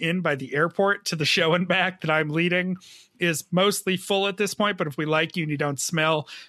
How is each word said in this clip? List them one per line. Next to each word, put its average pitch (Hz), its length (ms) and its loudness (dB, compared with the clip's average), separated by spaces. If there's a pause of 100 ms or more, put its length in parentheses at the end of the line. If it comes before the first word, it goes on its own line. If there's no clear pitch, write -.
Inn 170 180 -2
by 160 140 0
the 131 200 -8
airport 196 520 0
to 170 100 -4
the 151 80 -2
show 160 300 2
and 180 140 0
back 185 320 0
that 156 100 -2
I'm 156 200 2
leading 180 460 0 (440)
is 170 320 0
mostly 190 440 2
full 196 300 0
at 196 100 -2
this 208 180 -2
point, 202 220 0
but 160 120 -2
if 143 100 -10
we 156 60 0
like 156 320 0
you 165 80 -2
and 156 60 -4
you 147 60 -2
don't 143 220 -2
smell, 156 480 0 (220)